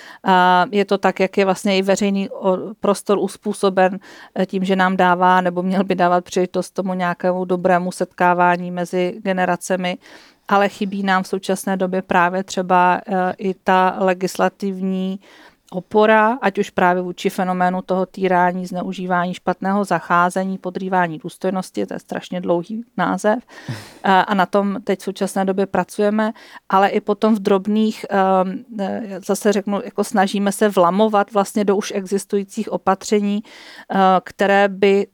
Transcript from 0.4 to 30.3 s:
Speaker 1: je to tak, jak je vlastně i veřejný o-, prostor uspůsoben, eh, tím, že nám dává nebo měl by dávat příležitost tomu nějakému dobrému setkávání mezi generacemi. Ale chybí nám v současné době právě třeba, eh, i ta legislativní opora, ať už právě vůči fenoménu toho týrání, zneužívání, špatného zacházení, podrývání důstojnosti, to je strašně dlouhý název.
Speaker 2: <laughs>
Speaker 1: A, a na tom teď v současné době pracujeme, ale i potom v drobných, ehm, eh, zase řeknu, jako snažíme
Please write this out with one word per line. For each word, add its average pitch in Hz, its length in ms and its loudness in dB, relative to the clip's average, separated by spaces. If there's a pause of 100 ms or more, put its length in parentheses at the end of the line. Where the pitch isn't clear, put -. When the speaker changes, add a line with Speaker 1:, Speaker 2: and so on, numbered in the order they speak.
Speaker 1:
je 202 140 0
to 196 140 0
tak, 190 220 -2
jak 190 180 0
je 196 60 4
vlastně 190 340 0
i 190 40 2
veřejný 196 480 0
o-, 185 500 -2
prostor 202 380 0
uspůsoben, 190 800 0 (360)
eh, 185 120 0
tím, 185 180 -4
že 190 120 0
nám 185 200 2
dává 180 440 4
nebo 180 220 -2
měl 185 220 0
by 190 100 -2
dávat 180 300 2
příležitost 180 460 -2
tomu 185 240 -4
nějakému 185 500 -2
dobrému 180 480 0
setkávání 180 800 0
mezi 180 540 -4
generacemi. 185 760 -2 (500)
Ale 202 200 4
chybí 196 340 -6
nám 190 200 2
v - 60 -10
současné 190 480 -4
době 185 260 -2
právě 185 420 0
třeba, 180 600 2
eh, 185 320 -2
i 190 160 -4
ta 185 440 2
legislativní 185 1200 -2 (500)
opora, 214 720 2
ať 196 160 -2
už 202 120 -4
právě 180 320 2
vůči 180 280 -6
fenoménu 185 520 -2
toho 185 240 -2
týrání, 180 600 0
zneužívání, 180 680 -4
špatného 190 500 -4
zacházení, 180 760 0
podrývání 185 600 -2
důstojnosti, 185 680 -6
to - 80 -12
je - 40 -10
strašně - 420 -8
dlouhý 185 440 -4 (120)
název. 190 420 0 (300)
Speaker 2:
<laughs> - 360 -14
Speaker 1:
A, 190 160 4
a 208 140 0
na 185 120 2
tom 202 380 0
teď 190 160 -2
v - 20 -18
současné 190 420 -4
době 190 220 0
pracujeme, 208 640 -2 (360)
ale 196 200 4
i 208 120 -2
potom 214 340 0
v 214 40 0
drobných, 208 720 0
ehm, 190 540 0 (160)
eh, 196 460 -6
zase 202 260 2
řeknu, 202 320 -2
jako 202 200 -6
snažíme 196 480 0